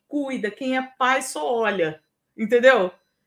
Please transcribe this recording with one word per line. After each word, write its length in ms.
cuida, 420
quem 260
é 60
pai, 240
só 320
olha." 480
Entendeu? 560